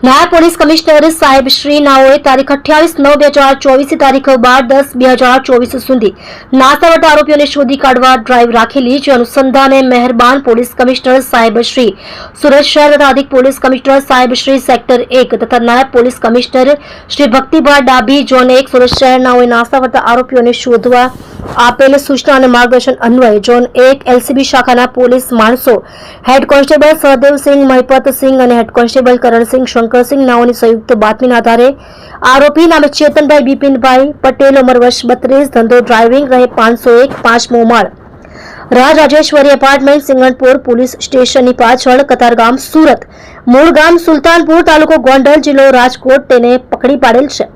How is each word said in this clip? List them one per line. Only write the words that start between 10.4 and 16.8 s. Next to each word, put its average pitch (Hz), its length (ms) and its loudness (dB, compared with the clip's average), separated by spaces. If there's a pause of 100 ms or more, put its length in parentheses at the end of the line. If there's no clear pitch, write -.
પોલીસ 240 360 -2
કમિશનર 254 460 0
સાહેબ 226 400 -2
શ્રી 233 260 -2 (460)
સુરત 285 260 2
શહેર 294 300 0
તથા 285 240 2
અધિક 277 140 -4
પોલીસ 262 300 0
કમિશનર 269 480 0
સાહેબ 254 260 0
શ્રી 269 280 -2
સેક્ટર 254 360 -2 (220)
એક 240 160 -2
તથા 233 320 -4
નાયબ 254 260 -2
પોલીસ 247 300 -2
કમિશનર 254 500 0 (320)